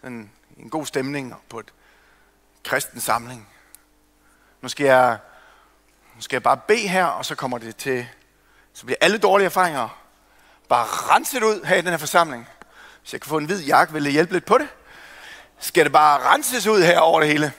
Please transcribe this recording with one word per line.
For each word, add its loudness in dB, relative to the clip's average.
en, -16
en -20
god -8
stemning -8
og -20
på -14
et -20
kristen -6
samling. -6
Nu -12
skal -4
jeg, 4
nu -20
skal -8
jeg -4
bare 4
bede 0
her, 0
og -4
så -8
kommer -6
det -14
til, -6
så -20
bliver -4
alle 2
dårlige 4
erfaringer -2
bare 2
renset -2
ud 0
her 0
i 2
den -4
her -2
forsamling. -2
Hvis -18
jeg -10
kan -16
få -2
en -2
hvid -4
jakke, 2
vil -4
det -2
hjælpe 0
lidt -4
på 4
det. 0
Skal 0
det 2
bare 4
renses -2
ud 4
her 4
over 4
det 2
hele. 0